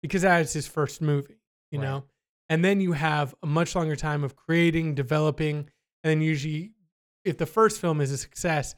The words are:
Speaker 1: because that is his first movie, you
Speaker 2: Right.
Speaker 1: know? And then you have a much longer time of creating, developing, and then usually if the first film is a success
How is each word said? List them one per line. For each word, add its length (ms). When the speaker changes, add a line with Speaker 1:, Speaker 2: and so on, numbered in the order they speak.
Speaker 1:
because 220
that 180
is 120
his 140
first 340
movie, 380
you 80
Speaker 2:
Right. 60
Speaker 1:
know? 180
And 160
then 160
you 120
have 480
a 60
much 280
longer 200
time 280
of 120
creating, 600
developing, 640
and 60
then 120
usually 520
if 140
the 80
first 340
film 220
is 100
a 60
success 600